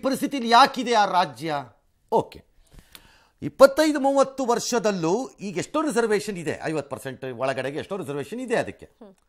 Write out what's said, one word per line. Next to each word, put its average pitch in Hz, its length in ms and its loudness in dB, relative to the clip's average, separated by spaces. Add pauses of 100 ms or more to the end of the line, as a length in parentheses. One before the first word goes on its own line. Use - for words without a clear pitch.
ಪರಿಸ್ಥಿತಿಲಿ 262 540 -2
ಯಾಕಿದೆ 262 440 4
ಆ 202 40 4 (100)
ರಾಜ್ಯ? 156 400 -2 (560)
ಓಕೆ, 170 280 0 (1000)
ಇಪ್ಪತ್ತೈದು 269 640 6
ಮೂವತ್ತು 277 460 0
ವರ್ಷದಲ್ಲೂ 196 600 0 (340)
ಈಗ 175 160 -8
ಎಷ್ಟೋ - 240 -4
ರಿಸರ್ವೇಷನ್ 214 560 -2
ಇದೆ, 143 120 -4 (140)
ಐವತ್ತು 156 240 -6
ಪರ್ಸೆಂಟ್ 127 320 -12 (180)
ಒಳಗಡೆಗೆ 135 400 -4
ಎಷ್ಟೋ 196 180 -10
ರಿಸರ್ವೇಷನ್ 147 440 -8
ಇದೆ. 226 180 -2
ಅದಕ್ಕೆ - 260 -12 (400)